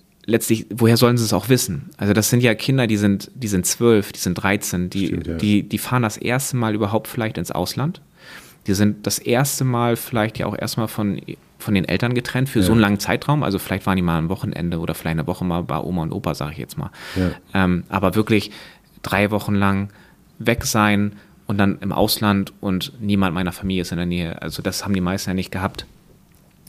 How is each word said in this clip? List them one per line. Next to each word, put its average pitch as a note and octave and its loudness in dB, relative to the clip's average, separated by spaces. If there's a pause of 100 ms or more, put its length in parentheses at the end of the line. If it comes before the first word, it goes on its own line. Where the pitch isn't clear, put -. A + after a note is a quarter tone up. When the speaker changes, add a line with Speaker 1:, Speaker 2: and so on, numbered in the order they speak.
(260)
Speaker 1:
letztlich, A2+ 0
woher A2+ 6
sollen A#2+ 6
sie A#2 2
es A2 0
auch F#2+ 2
wissen? G#2 2
Also G2+ 4
das G#2+ 2
sind A#2+ 4
ja A#2 6
Kinder, C3+ 0
die G#2+ 2
sind, G2+ 2
die B2+ -6
sind F#2+ 0
zwölf, A2+ 4
die - -12
sind F2+ -2
dreizehn, F#2+ 0
die, F#2+ -2
Speaker 2:
Stimmt, E2+ -4
ja. E2 -4
Speaker 1:
die, G#2 4
die G#2 -2
fahren B2 0
das G#2+ -2
erste B2+ -2
Mal A2 0
überhaupt G#2+ 0
vielleicht A2 -4
ins F2 -6
Ausland. A#2+ -4 (680)
Die G2+ 2
sind G#2 0
das G#2 -2
erste C3 0
Mal A#2+ 0
vielleicht A2+ -2
ja - -4
auch G#2 -4
erstmal - -4
von, G2+ -2 (380)
von - -4
den F#2 2
Eltern - 0
getrennt B2+ -2
für A#2+ 0
Speaker 2:
Ja. F#2 6
Speaker 1:
so G2 4
einen A2+ 6
langen G2+ 4
Zeitraum. C#3+ 0
Also G2 0
vielleicht - -4
waren F#2+ 2
die F#2 2
mal E2 2
ein E2 0
Wochenende F2 -4
oder E2 -4
vielleicht E2 -4
eine D2+ -2
Woche F2 -4
mal F2 0
bei D2 -4
Oma F2 -4
und D#2+ -4
Opa, E2 -2
sag D2 -6
ich - -14
jetzt - -12
mal. - -8 (240)
Speaker 2:
Ja. F2+ 2 (220)
Speaker 1:
Ähm, F2+ 2
aber F#2+ 0
wirklich G#2+ 2 (500)
drei G2+ 0
Wochen G#2 0
lang G2 2 (480)
weg A#2 0
sein G#2 2 (340)
und G2+ -2
dann G2 4
im G2 -4
Ausland G2+ 0
und F#2+ -4
niemand G2 2
meiner F2+ -2
Familie F#2 -2
ist F2 -6
in F2 -4
der F2 -2
Nähe. F2 -4
Also D#2 -8
das - -4
haben G2+ -2
die F#2 0
meisten F#2+ -2
ja - -2
nicht F#2 -4
gehabt. - -6 (800)